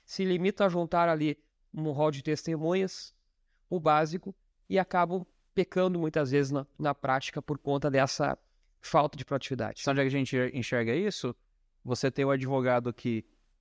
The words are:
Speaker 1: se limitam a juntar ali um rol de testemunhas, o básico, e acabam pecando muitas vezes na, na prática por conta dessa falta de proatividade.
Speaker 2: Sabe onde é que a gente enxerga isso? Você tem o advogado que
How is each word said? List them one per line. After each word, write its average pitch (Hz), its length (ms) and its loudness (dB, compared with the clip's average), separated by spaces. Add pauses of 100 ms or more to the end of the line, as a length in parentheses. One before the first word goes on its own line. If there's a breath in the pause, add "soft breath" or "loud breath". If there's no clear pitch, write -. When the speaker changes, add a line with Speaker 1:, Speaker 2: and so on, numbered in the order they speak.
Speaker 1:
se - 180 -6
limitam 185 440 2
a - 20 4
juntar 170 400 2
ali 156 280 0 (360)
um 156 180 -4
rol 151 200 2
de 139 100 -8
testemunhas, 160 960 -2 (540)
o 180 100 -2
básico, 156 560 2 (340)
e 190 80 2
acabam 180 480 0 (300)
pecando 185 420 2
muitas 156 340 0
vezes 139 200 2
na, 139 160 -2 (100)
na 147 160 -2
prática - 480 -2
por 147 160 -6
conta 143 320 0
dessa 135 480 0 (420)
falta 151 380 2
de 127 80 -10
proatividade. 123 560 -4
Speaker 2:
Sabe 139 180 0
onde 139 80 4
é - 20 2
que 135 60 -2
a 143 40 2
gente 127 380 0
enxerga 117 380 0
isso? 175 400 -4 (480)
Você 127 280 -2
tem 139 140 -2
o 135 60 2
advogado 127 640 0
que 113 320 -4 (360)